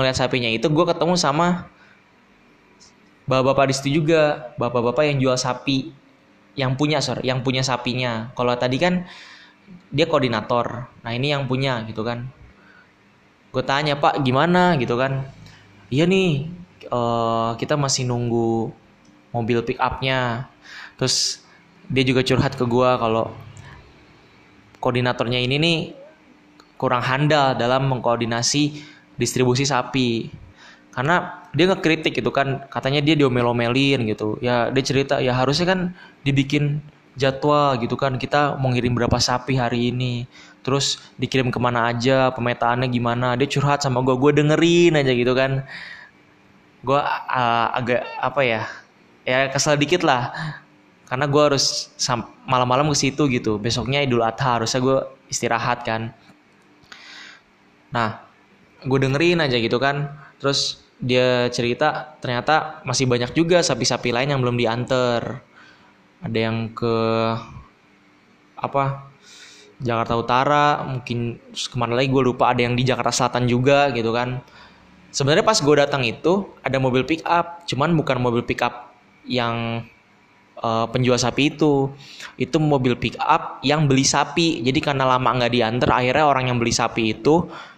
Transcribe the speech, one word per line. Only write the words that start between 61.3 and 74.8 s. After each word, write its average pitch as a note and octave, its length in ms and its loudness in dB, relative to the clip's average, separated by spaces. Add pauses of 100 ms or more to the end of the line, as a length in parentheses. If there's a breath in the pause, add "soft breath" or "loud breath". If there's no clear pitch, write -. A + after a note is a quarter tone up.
cerita B2+ 720 -2
ternyata B2+ 640 0
masih B2+ 180 0
banyak B2 300 0
juga E3+ 260 4
sapi-sapi B2 480 -2
lain C3 240 0
yang C3 80 0
belum A#2+ 160 0
diantar. A#2+ 880 -2 (800 loud breath)
Ada A2+ 160 -4
yang A2+ 320 -2
ke, A2+ 240 -2 (1600 loud breath)
apa, C3+ 560 -4 (720 loud breath)
Jakarta A#2 320 0
Utara, C#3 520 2 (200)
mungkin, A#2+ 480 -6 (160)
terus - 160 -10
kemana A#2+ 320 -2
lagi C#3 80 0
gua C3 160 2
lupa, B2 320 2
ada B2 80 2
yang B2 160 0
di B2+ 80 2
Jakarta A#2 240 0
Selatan B2 400 0
juga C#3 400 4
gitu A2+ 240 -2
kan. B2+ 240 -4 (720 loud breath)